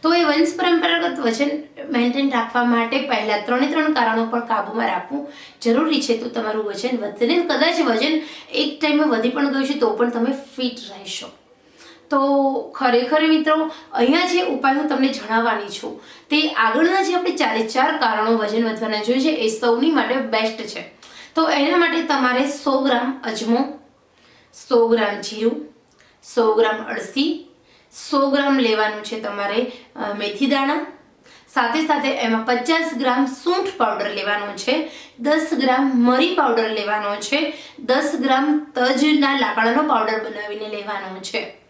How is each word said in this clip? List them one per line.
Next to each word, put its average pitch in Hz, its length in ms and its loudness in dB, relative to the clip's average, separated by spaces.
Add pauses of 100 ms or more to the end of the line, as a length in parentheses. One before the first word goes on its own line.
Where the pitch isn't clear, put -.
તો 320 120 2
એ 339 100 4
વંશ 302 340 2
પરંપરાગત 339 600 0
વજન 277 320 0 (400)
મેન્ટેન 254 400 2
રાખવા 240 340 0
માટે 233 340 2
પહેલા 214 400 -2
ત્રણે 247 280 0
ત્રણ 302 260 0
કારણો 226 340 2
પર 233 140 -2
કાબૂમાં 220 460 -2
રાખવું 202 420 -6 (340)
જરૂરી 294 400 2
છે. 226 160 0
તો 240 100 -6
તમારું 214 360 -4
વજન 208 320 -4
વધશે 208 300 -2
નહીં, 339 180 2
કદાચ 320 360 2
વજન 277 400 2 (320)
એક 294 300 -2
ટાઈમે 302 220 4
વધી 233 240 2
પણ 277 240 0
ગયું 269 140 0
છે 294 120 -2
તો 226 120 2
પણ 240 200 0
તમે 233 220 0 (240)
ફિટ 247 220 -4
રહેશો. - 480 -12 (840)
તો 277 420 2 (220)
ખરેખર 254 480 2
મિત્રો, 311 480 2 (220)
અહીંયા 294 400 4
જે 349 100 2
ઉપાય 277 320 0
હું 302 140 0
તમને 262 200 0
જણાવવાની 226 600 -2
છું - 320 -10 (300)
તે 302 200 2
આગળના 320 520 2
જે 349 120 0
આપણે 359 160 0
ચારે 226 320 0
ચાર 269 360 0
કારણો 226 380 2
વજન 220 320 0
વધવાના 220 340 -4
જોઈએ 254 180 0
છે 311 100 2
એ 226 180 0
સૌની 247 420 2
માટે 247 240 2
બેસ્ટ 220 520 -2
છે. - 140 -10 (540)
તો 320 160 2
એના 294 260 2
માટે 330 260 2
તમારે 269 440 0
સો 277 340 -2
ગ્રામ 262 440 0
અજમો, 233 540 -2 (880)
સો 233 200 4
ગ્રામ 208 320 2
જીરું, 226 460 -4 (680)
સો 226 200 4
ગ્રામ 220 300 2
અળસી, 269 600 -4 (680)
સો 277 200 4
ગ્રામ 277 280 4
લેવાનું 214 460 0
છે 220 160 -8
તમારે, 202 520 -2 (240)
અ, 202 220 -6
મેથી 208 280 -2
દાણા, 277 400 0 (680)
સાથે 311 320 0
સાથે 277 220 0
એમાં 226 380 0
પચાસ 320 520 0
ગ્રામ 254 280 2
સૂંઠ 381 500 -2
પાવડર 226 340 0
લેવાનો 202 460 -4
છે, 311 340 -2 (300)
દસ 302 320 0
ગ્રામ 262 420 2
મરી 254 400 4
પાવડર 226 360 2
લેવાનો 208 460 -2
છે, 302 380 -2 (240)
દસ 294 420 0
ગ્રામ 277 540 2
તજના 277 640 2
લાકડાનો 233 440 2
પાવડર 226 480 0
બનાવીને 208 380 -10
લેવાનો 202 520 -10
છે. - 380 -10 (120)